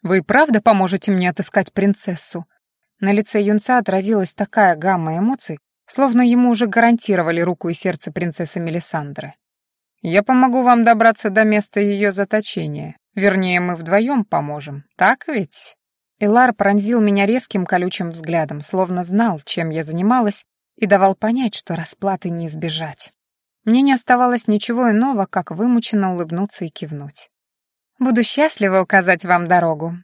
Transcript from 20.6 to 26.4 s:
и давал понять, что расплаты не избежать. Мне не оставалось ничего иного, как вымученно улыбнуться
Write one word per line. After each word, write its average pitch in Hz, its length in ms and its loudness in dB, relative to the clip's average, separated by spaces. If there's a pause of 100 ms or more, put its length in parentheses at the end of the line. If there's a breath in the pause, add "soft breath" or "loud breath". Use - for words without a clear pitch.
и - 80 -4
давал 190 300 4
понять, 233 400 -2
что - 200 -8
расплаты 185 540 -6
не 170 200 -6
избежать. 156 640 -10 (520)
Мне 240 180 4
не 277 100 4
оставалось 247 540 2
ничего 233 440 0
иного, 220 360 0
как - 240 -6
вымученно 208 640 0
улыбнуться 175 520 -6